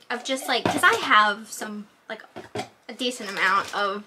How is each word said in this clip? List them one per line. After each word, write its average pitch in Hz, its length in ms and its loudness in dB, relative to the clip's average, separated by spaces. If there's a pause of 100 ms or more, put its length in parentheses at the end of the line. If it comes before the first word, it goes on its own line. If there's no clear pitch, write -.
of 240 160 -6
just, 269 240 -4
like, 240 160 0
'cause - 180 0
I 403 120 8
have 220 580 2
some, 208 340 -10 (220)
like, 220 140 -12 (680)
a 240 60 -12
decent 240 340 -4
amount 190 460 0
of 202 320 -2